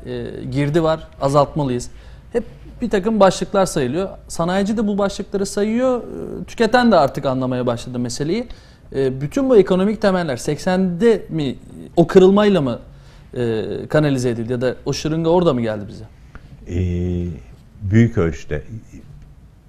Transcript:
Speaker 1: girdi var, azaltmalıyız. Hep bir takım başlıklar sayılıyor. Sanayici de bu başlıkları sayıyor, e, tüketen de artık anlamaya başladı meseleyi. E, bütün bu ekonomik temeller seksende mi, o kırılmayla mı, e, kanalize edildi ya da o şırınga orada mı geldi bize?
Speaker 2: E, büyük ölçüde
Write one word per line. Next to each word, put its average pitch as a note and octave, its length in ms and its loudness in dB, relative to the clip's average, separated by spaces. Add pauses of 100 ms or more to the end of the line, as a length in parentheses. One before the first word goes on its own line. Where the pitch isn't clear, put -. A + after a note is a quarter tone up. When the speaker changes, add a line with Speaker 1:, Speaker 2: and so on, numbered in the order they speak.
(520)
Speaker 1:
girdi C#3+ 320 0
var, D#3+ 240 -2 (140)
azaltmalıyız. C#3 720 0 (420)
Hep A#3 100 -2 (380)
bir A#3 80 -4
takım G#3+ 300 0
başlıklar F#3+ 460 4
sayılıyor. D#3+ 440 -2 (180)
Sanayici F#3+ 500 -2
de A3+ 100 0
bu G3+ 100 -2
başlıkları G3 480 -2
sayıyor, A3+ 540 0
e, - 440 -10
tüketen A#3 480 2
de F#3+ 40 8
artık C#3+ 300 2
anlamaya B2+ 400 -2
başladı B2 340 -4
meseleyi. D3+ 480 -4 (480)
E, C3 260 -2
bütün C4 280 -2
bu B3 80 6
ekonomik F#3+ 440 4
temeller F3 360 0
seksende F#3 920 0
mi, D3 260 -4 (400)
o E3 120 6
kırılmayla G3 540 6
mı, A#2+ 180 -2 (540)
e, A2+ 320 -2 (240)
kanalize C#3 400 2
edildi A#2 220 -4
ya B2 100 -2
da B2+ 140 0 (100)
o C#3+ 80 -2
şırınga D#3+ 360 -2
orada E3+ 240 4
mı A#2+ 80 -2
geldi G#2+ 260 -4
bize? G#2 160 -16 (640)
Speaker 2:
E, F2 120 -4 (1000)
büyük A2 360 2
ölçüde D#2 440 -2 (1080)